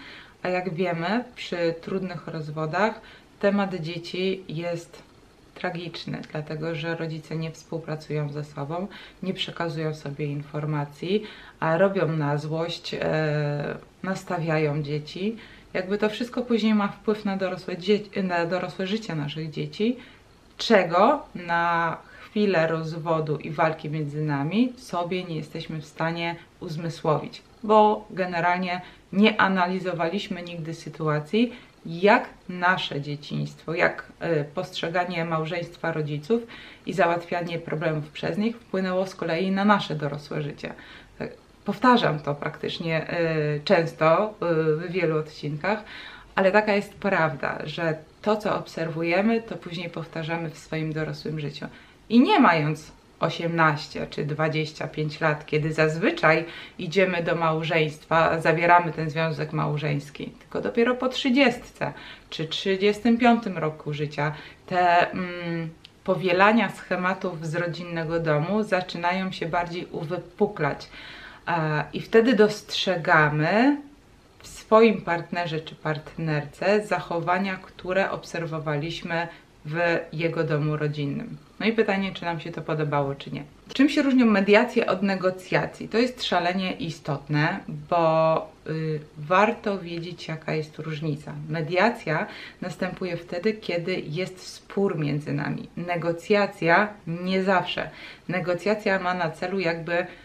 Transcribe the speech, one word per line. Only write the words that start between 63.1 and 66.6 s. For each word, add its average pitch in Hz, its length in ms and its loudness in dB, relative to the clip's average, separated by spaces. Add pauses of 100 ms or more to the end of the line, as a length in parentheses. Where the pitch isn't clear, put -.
piątym 220 400 4
roku 156 340 -4
życia 147 400 -2 (340)
te, 175 440 6
mm, 175 580 -4 (360)
powielania 190 640 4